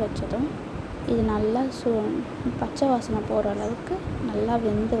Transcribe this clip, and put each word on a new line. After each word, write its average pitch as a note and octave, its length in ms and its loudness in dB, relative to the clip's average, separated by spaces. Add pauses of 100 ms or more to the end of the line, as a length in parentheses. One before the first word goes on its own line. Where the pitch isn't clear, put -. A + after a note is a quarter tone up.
வச்சதும் G3+ 440 -2 (680)
இது A3+ 100 4 (100)
நல்லா G#3+ 300 2 (160)
சு-, A#3 160 2 (680)
பச்சை C4+ 320 2
வாசனை A3 380 0
போகிற G#3 240 2
அளவுக்கு A3+ 420 -2 (320)
நல்லா A3 280 2 (100)
வெந்து A3 340 2